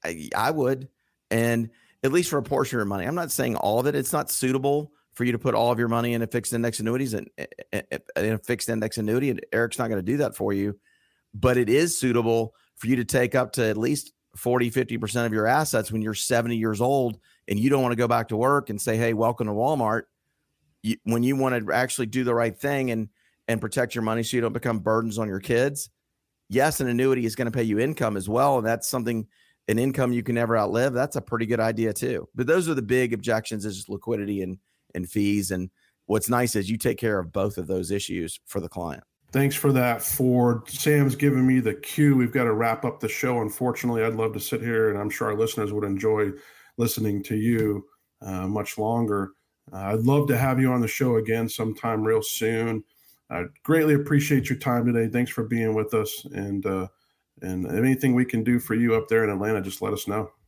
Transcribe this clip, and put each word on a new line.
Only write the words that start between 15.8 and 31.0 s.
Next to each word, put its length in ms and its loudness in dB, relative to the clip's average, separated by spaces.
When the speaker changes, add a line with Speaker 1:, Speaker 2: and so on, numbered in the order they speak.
Speaker 1:
when 80 -2
you're 140 -4
seventy 420 0
years 240 0
old 380 2
and 120 0
you 80 4
don't 140 4
wanna 140 2
go 120 2
back 200 2
to 80 -4
work 340 2
and 100 -6
say, 160 0
"Hey, 160 2
welcome 340 0
to 60 -4
Walmart." 500 0
You, 200 -2
when 200 0
you 140 2
wanna 240 0
actually 340 -2
do 180 -2
the 100 2
right 220 0
thing 360 -2
and, 160 -4
and 140 -2
protect 340 -2
your 80 -2
money 200 0
so 140 -2
you 40 2
don't 120 -2
become 260 -2
burdens 400 0
on 100 -2
your 120 -4
kids, 500 0
yes, 320 2
an 80 0
annuity 380 2
is 80 -2
gonna 160 -2
pay 140 0
you 140 0
income 380 0
as 120 -6
well, 300 4
and 80 -2
that's 220 0
something, 380 -2
an 100 2
income 340 0
you 100 0
can 140 -2
never 200 2
outlive. 380 2
That's 220 -2